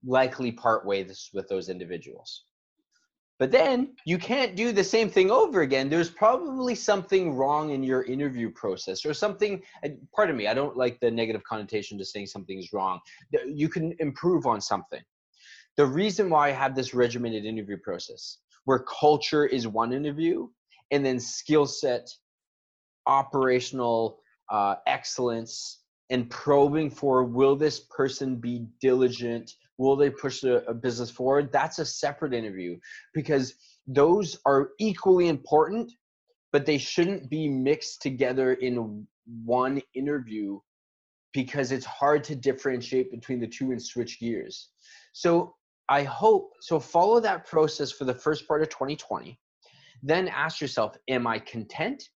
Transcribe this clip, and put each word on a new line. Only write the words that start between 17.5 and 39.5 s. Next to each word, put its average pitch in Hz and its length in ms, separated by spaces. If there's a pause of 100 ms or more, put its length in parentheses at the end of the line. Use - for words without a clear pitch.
process - 600 (260)
where 127 200 (160)
culture 151 440
is 127 220
one 113 260
interview 151 560 (440)
and 143 120
then 127 140
skill 147 480
set, 127 420 (1000)
operational, 127 1120 (300)
uh, 101 260 (100)
excellence, 120 960 (280)
and 123 200
probing 147 580
for, 131 360
will 135 320
this 147 240
person 131 560
be 120 300 (140)
diligent? 123 720 (260)
Will 135 180
they 143 120
push 139 320
the, 123 260
a 117 60
business 120 380
forward? 135 420
That's 156 280
a 156 40
separate 143 480
interview, 95 460 (340)
because 139 420 (320)
those 160 600
are 139 320
equally 185 500
important, 160 640 (600)
but 139 120
they 147 140
shouldn't 170 500
be 156 200
mixed 139 540
together 127 520
in 120 520 (380)
one 127 380 (120)